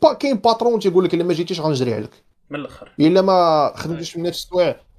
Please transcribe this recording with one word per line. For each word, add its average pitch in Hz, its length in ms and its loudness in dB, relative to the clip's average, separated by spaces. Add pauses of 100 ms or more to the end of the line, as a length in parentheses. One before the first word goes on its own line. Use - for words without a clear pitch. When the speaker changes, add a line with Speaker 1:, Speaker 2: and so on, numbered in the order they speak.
Speaker 1:
با-، 302 100 6
كاين 277 240 -2
باترون 226 440 0
تيقول 185 240 2
لك: 170 100 -2
"الا 170 100 -2
ما 175 100 -2
جيتيش 170 260 -4
غنجري 127 340 -2
عليك". 107 280 -10 (280)
Speaker 2:
من 143 100 -8
الاخر. - 400 -18
Speaker 1:
الا 175 220 4
ما 170 540 2
خدمتيش 160 360 -10
Speaker 2:
طيب. 170 100 -8
Speaker 1:
من 175 60 -4
نفس 170 160 -8
السوايع، 175 360 -2 (180)